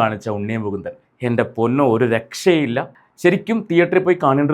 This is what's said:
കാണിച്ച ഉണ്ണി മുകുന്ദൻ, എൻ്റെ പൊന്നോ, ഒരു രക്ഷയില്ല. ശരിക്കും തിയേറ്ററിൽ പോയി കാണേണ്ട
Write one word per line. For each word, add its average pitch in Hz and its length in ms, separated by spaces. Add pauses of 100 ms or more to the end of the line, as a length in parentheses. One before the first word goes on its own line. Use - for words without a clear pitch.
കാണിച്ച 110 280 (100)
ഉണ്ണി 110 280
മുകുന്ദൻ, 98 300 (320)
എൻ്റെ 117 180 (100)
പൊന്നോ, 123 380
ഒരു 120 120 (100)
രക്ഷയില്ല. 131 640 (460)
ശരിക്കും 180 360 (100)
തിയേറ്ററിൽ 175 380
പോയി 180 180
കാണേണ്ട 143 280